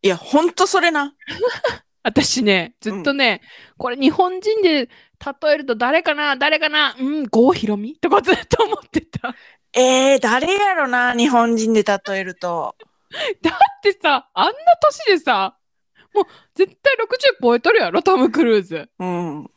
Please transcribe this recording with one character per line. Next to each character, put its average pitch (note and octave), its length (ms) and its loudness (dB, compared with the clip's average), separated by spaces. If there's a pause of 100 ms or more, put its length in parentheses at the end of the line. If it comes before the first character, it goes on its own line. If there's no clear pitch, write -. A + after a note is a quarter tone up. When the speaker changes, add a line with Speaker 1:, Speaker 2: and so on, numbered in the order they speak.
Speaker 1:
い G3 60 0
や、 F#3 80 2
ほ C4+ 260 0
ん E4+ 120 0
と F#4+ 140 0
そ F#4 120 0
れ E4+ 120 2
な。 C#4+ 220 -4 (500)
Speaker 2:
<laughs> A#4 200 -4 (200)
私 C4 400 0
ね、 F#3+ 380 0
ず G#3+ 100 -8
っ G3 100 -10
と C#4 120 -2
ね、 B3 280 0 (300)
Speaker 1:
う - 20 -20
ん。 - 40 -20
Speaker 2:
こ B3 120 -8
れ A#3+ 80 -6
日 C#4 140 4
本 F#4 280 0
人 A4 220 -2
で D#4 280 2 (520)
例 D4+ 100 2
え D4+ 60 2
る D4 80 -8
と B3 100 -2
誰 C4 280 0
か D#4 100 -2
な、 D4 240 -2
誰 D4+ 220 0
か D#4 100 -2
な、 D4 300 0
う C#4+ 240 -4
ん、 A#3+ 40 -6
郷 A#3 240 4
ひ E4 140 -2
ろ G#3 120 -2
み？ A3 180 -10
と - 140 -4
か G4+ 120 2
ず F#4+ 100 -2
っ - 60 2 (100)
と - 160 0
思 A4 120 -2
っ - 20 -14 (120)
て - 120 -2
た。 - 340 -10 (380)
Speaker 1:
え C4 420 4
ー、 B3+ 60 0
誰 C4 320 0
や G4+ 220 0
ろ D4 120 0
な、 B3 260 0
日 A#3 140 2
本 A#3 300 2
人 A3 160 0
で G#3+ 100 2
例 G3+ 160 -2 (180)
え F#3+ 60 -6
る F#3 120 -10
と。 E3+ 420 -8 (320)
Speaker 2:
<laughs> D5 320 -8
だ D#4+ 100 0
っ - 40 -12 (260)
て G4+ 120 0
さ、 - 400 -2
あ F#3+ 100 0
ん - 20 2
な G#4+ 80 -2 (280)
年 D5+ 260 0
で F#4+ 100 4
さ、 G3 400 -2 (560)
も G#4 80 2
う - 40 0 (280)
絶 F#4+ 280 -2
対 C#5 160 2
六 A4+ 200 -2
十 C#5 100 2 (140)
超 A#3+ 140 4
え A#3 40 0
と E4 120 2
る G#4+ 80 4
や G3 100 0
ろ、 G3 120 0
ト F#4+ 160 4
ム・ B3+ 120 4
ク D4 140 0
ル A3+ 160 4
ー - 20 -2
ズ。 D#3+ 280 -10 (100)
Speaker 1:
う F3+ 60 -6
ん。 F3 520 -6